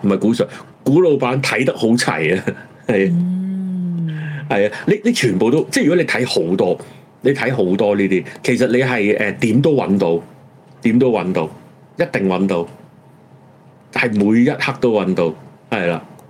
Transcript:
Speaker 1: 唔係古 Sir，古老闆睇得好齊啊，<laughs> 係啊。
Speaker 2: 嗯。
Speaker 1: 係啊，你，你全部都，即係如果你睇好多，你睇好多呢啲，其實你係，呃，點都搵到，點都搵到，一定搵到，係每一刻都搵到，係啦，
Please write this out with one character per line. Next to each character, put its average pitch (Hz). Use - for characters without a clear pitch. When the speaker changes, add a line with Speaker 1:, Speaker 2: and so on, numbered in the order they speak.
Speaker 1:
唔 101
係 95
古 98
Sir， -
古 147
老 170
闆 131
睇 120
得 160
好 113
齊 85
啊， -
<laughs> -
係 98
啊。 175
Speaker 2:
嗯。 180
Speaker 1:
係 101
啊， -
你， 208
你 240
全 120
部 113
都， -
即 269
係 214
如 160
果 -
你 165
睇 120
好 92
多， 90
你 135
睇 123
好 92
多 104
呢 101
啲， 90
其 123
實 127
你 123
係， 113
呃， 104
點 120
都 160
搵 98
到， 85
點 117
都 131
搵 92
到， 82
一 -
定 95
搵 92
到， 85
係 120
每 107
一 -
刻 139
都 120
搵 92
到， 82
係 98
啦， 85